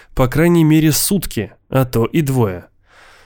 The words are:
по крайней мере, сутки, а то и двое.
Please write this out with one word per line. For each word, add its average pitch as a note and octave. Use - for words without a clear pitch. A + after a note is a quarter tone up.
по B2+
крайней E3
мере, D#3
сутки, -
а C3
то A#2
и C#3+
двое. A#2+